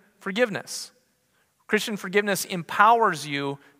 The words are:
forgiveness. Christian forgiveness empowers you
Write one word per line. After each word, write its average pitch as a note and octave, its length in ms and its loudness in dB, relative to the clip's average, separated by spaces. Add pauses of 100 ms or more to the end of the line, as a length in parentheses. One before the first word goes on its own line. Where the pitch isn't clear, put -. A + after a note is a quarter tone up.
(180)
forgiveness. G3 720 -4 (800)
Christian G#3+ 280 -2
forgiveness G3+ 480 0
empowers G3+ 800 2
you C#3+ 360 -6 (200)